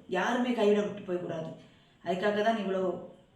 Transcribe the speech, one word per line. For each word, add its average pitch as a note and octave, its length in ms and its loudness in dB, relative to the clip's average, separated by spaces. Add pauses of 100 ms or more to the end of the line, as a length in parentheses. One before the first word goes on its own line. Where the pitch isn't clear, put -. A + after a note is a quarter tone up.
யாருமே A#3+ 440 0
கைவிடப்பட்டு G#3 560 2
போய்க்கூடாது. E3+ 420 -4 (560)
அதுக்காக G3+ 380 0
தான் A3 200 2
இவ்வளவு F#3+ 260 0 (460)